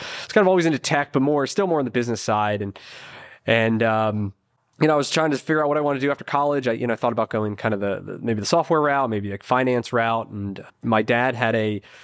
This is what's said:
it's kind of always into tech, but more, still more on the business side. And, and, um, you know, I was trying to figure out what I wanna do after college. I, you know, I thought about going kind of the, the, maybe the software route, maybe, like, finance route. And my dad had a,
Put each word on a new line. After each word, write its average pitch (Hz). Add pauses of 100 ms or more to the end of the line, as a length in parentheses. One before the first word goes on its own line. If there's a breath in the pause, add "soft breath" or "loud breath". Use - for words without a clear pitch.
(240 loud breath)
it's -
kind 214
of 185
always 180
into 165
tech, 143
but 135
more, 139
still 196
more 165
on 135
the 113
business 117
side. 104
And, 101 (680 loud breath)
and, 113
um, 107 (440)
you 156
know, 156
I -
was 139
trying 160
to 135
figure 156
out 147
what 147
I -
wanna 143
do 143
after -
college. 143
I, 117
you 117
know, 117
I 110
thought 120
about 110
going 107
kind 110
of 101
the, 98
the, 95
maybe 113
the 98
software 165
route, 139
maybe, 104
like, 98
finance 127
route. 113
And 101 (200)
my 113
dad 120
had 117
a, 107 (240 loud breath)